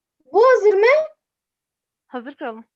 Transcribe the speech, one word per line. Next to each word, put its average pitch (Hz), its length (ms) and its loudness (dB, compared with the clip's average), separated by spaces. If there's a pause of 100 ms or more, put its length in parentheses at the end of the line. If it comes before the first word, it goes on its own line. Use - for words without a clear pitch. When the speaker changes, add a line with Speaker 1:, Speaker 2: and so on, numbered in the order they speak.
(340)
Speaker 1:
Bu 440 140 2
hazır 427 260 2
mı? 539 340 0 (1000)
Speaker 2:
Hazır 254 280 -16
kralım. 226 300 -16 (100)